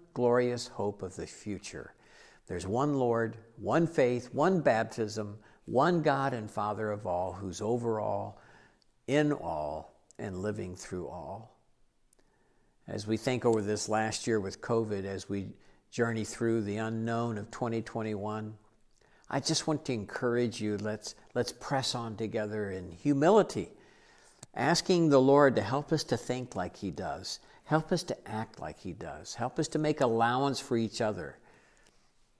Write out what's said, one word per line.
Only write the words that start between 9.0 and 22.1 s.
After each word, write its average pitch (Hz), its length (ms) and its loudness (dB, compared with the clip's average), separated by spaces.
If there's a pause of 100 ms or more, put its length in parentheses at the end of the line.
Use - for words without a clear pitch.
in 147 260 4
all, 78 600 -4 (240)
and 95 240 -6
living 101 320 -4
through 90 340 -8
all. 87 500 -12 (1300)
As 104 200 -6
we 110 120 0
think 123 260 -2
over 113 160 6
this 104 260 -2
last 110 400 0
year 110 140 2
with 95 220 -8
covid, 107 420 0
as 98 240 -6
we 101 220 -4 (400)
journey 113 340 0
through 113 380 0
the 101 160 -2
unknown 113 580 -2
of 104 140 -8
twenty 113 320 -2
twenty-one, 107 720 -6 (760)
I - 120 -2
just - 260 -2
want 151 180 0
to 135 80 -2
encourage 120 680 0
you, 104 200 0
let's, 107 360 -6 (200)
let's 120 180 0
press - 420 -2
on 113 220 -4